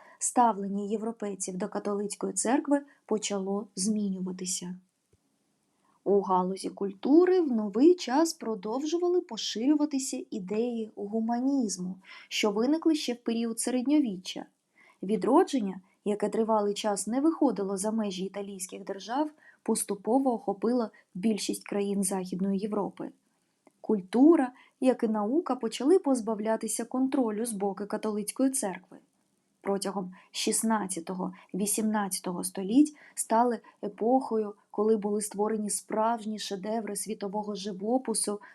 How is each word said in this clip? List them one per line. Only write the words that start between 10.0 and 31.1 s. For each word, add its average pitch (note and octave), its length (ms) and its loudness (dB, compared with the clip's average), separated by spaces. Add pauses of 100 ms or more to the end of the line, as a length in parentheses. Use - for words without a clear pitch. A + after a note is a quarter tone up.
ідеї A3 680 -4
гуманізму, A3 1000 -2 (320)
що - 240 0
виникли D4+ 440 2
ще B3 180 -2
в A#3+ 40 -6
період A3+ 420 -2
середньовіччя. B3 880 0 (580)
Відродження, G3+ 800 2 (240)
яке G#3 240 0
тривалий G#3+ 440 0
час G3+ 340 -2
не B3 140 0
виходило G3+ 560 2
за G#3 140 -2
межі G3+ 340 -2
італійських G3 580 -10
держав, G#3 460 -4 (340)
поступово A3+ 680 0
охопило G#3+ 560 0 (240)
більшість G3+ 540 -2
країн G3+ 360 0
Західної F#3+ 560 -2
Європи. G#3 500 -4 (720)
Культура, B3+ 680 4 (300)
як F4+ 220 2
і A3+ 40 2
наука, A3+ 480 0
почали B3+ 440 2
позбавлятися A3 840 -2
контролю B3+ 600 0
з A#3+ 60 -6
боку G3+ 340 -4
католицької G#3+ 640 -2
церкви. F#3 480 -6 (640)
Протягом F#3+ 520 -4 (180)
шістнадцятого, G3 1040 -2 (200)